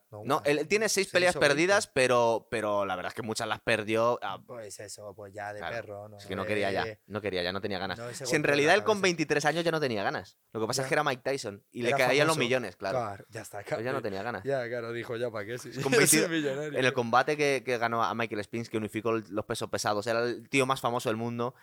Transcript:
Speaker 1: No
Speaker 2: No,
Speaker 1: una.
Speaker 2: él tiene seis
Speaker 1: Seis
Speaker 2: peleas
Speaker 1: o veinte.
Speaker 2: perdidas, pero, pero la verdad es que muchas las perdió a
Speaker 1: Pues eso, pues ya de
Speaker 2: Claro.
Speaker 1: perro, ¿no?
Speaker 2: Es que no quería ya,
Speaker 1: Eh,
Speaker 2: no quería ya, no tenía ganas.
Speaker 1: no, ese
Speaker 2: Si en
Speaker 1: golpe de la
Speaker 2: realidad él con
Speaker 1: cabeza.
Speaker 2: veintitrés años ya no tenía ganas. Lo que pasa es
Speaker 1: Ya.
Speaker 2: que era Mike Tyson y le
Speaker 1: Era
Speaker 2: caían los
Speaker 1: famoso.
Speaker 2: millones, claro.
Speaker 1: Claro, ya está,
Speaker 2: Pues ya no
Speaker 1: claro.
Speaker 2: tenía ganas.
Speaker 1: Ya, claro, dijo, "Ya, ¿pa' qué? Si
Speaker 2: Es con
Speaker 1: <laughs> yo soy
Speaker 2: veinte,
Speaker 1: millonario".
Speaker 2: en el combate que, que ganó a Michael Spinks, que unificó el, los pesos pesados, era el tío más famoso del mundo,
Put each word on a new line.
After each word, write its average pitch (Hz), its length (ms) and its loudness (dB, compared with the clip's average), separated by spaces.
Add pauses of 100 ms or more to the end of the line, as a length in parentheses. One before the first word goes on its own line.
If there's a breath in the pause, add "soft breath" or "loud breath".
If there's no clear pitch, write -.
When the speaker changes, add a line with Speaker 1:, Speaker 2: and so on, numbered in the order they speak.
(120)
Speaker 1:
No 107 140 -14
Speaker 2:
No, 139 160 2
Speaker 1:
una. 143 80 0
Speaker 2:
él 147 180 0
tiene 208 220 2
seis 190 180 0
Speaker 1:
Seis - 60 -6
Speaker 2:
peleas 180 220 4
Speaker 1:
o 143 40 0
veinte. 143 160 6
Speaker 2:
perdidas, 196 320 4
pero, 120 640 4
pero 104 340 0
la 95 100 0
verdad 87 160 -6
es - 40 -18
que 107 60 -6
muchas 110 260 -4
las 107 140 -4
perdió 110 640 2
a 95 200 -8
Speaker 1:
Pues 113 360 -14
eso, 104 360 -14
pues 101 180 -16
ya 104 200 -10
de 104 60 -12
Speaker 2:
Claro. 87 160 -8
Speaker 1:
perro, 104 340 -10
¿no? - 80 -20
Speaker 2:
Es - 80 -18
que 95 100 -6
no 95 100 -4
quería 101 260 0
ya, 92 140 0
Speaker 1:
Eh, 110 220 -10
Speaker 2:
no 101 140 -6
quería 92 220 -2
ya, 90 100 0
no 95 80 -4
tenía 101 180 -4
ganas. 95 200 -4
Speaker 1:
no, 120 100 -10
ese 127 160 -10
Speaker 2:
Si 139 100 0
en 151 60 2
Speaker 1:
golpe - 0 -
de - 0 -
la 151 60 0
Speaker 2:
realidad 147 280 6
él 208 80 2
con 214 120 2
Speaker 1:
cabeza. 190 80 0
Speaker 2:
veintitrés 156 420 2
años 160 180 2
ya 165 80 2
no 160 80 0
tenía 117 240 0
ganas. 120 340 -6 (140)
Lo 113 80 -6
que 110 80 0
pasa 131 140 -2
es 131 40 -2
Speaker 1:
Ya. 131 40 -8
Speaker 2:
que 147 60 0
era 151 80 2
Mike 131 200 -2
Tyson 127 480 -4
y 123 120 -8
le 120 60 2
Speaker 1:
Era 135 80 2
Speaker 2:
caían 135 300 4
los 160 80 4
Speaker 1:
famoso. 147 100 0
Speaker 2:
millones, 117 300 0
claro. 98 240 -2
Speaker 1:
Claro, 104 300 -6
ya 110 120 -10
está, 101 220 -12
Speaker 2:
Pues - 60 -16
ya 151 80 -2
no 110 60 -6
Speaker 1:
claro. 131 180 -4
Speaker 2:
tenía 98 220 -4
ganas. 107 200 -6
Speaker 1:
Ya, 131 240 -2
claro, 117 240 -6
dijo, 117 240 -6
"Ya, 120 160 -4
¿pa' 107 140 -6
qué? 117 120 -8
Si 123 120 -14
Speaker 2:
Es 120 100 -10
con 135 120 -2
Speaker 1:
<laughs> 139 80 6
yo 139 80 8
soy 156 120 6
Speaker 2:
veinte, 160 100 2
Speaker 1:
millonario". 147 500 -2
Speaker 2:
en 131 60 2
el 123 80 4
combate 123 440 2
que, 139 280 2
que 123 120 0
ganó 117 260 0
a 95 100 0
Michael 110 300 -4
Spinks, 113 260 -8
que 113 80 -4
unificó 107 340 -2
el, 113 180 0
los 104 160 -4
pesos 113 240 -4
pesados, 104 380 0
era 117 160 2
el 117 260 -4
tío 135 160 4
más 131 160 0
famoso 123 280 0
del 110 80 0
mundo, 117 460 -4